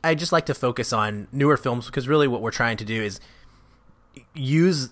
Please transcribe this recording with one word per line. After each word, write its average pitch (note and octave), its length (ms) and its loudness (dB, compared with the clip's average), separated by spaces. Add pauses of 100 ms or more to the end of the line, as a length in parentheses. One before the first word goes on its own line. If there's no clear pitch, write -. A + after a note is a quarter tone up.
I E3 120 2
just E3 180 -4
like E3 140 2
to C#3+ 60 -2
focus B2 380 -4
on G#2 400 -2
newer C#3 240 2
films A#2+ 300 -2
because B2+ 220 -6
really D3 200 4
what A#2 140 -2
we're A2+ 100 -2
trying A#2 260 0
to A2 80 -10
do A2 160 -4
is G#2 180 -6 (1160)
use, D3 580 2